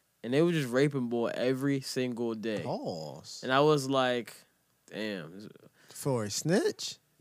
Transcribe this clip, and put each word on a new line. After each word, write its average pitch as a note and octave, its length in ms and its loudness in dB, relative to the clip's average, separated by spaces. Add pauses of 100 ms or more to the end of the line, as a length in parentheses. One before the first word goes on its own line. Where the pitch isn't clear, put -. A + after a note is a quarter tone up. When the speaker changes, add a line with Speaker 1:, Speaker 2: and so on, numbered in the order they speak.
(240)
Speaker 1:
and A#2+ 100 -4
they D3 100 6
were F3 80 4
just D3 180 0
raping C3+ 400 2
Bull A#2+ 240 0
every C3+ 480 0
single A#2+ 540 -2
day. G#2+ 280 -4
Speaker 2:
Pause. F2+ 800 -8
Speaker 1:
And B2+ 100 -2
I C#3 80 8
was D3 280 6
like, B2+ 460 0 (560)
"Damn." F#2+ 580 -8 (440)
Speaker 2:
For A#2+ 320 -2
a G#2 40 -6
snitch? G3+ 680 -2 (240)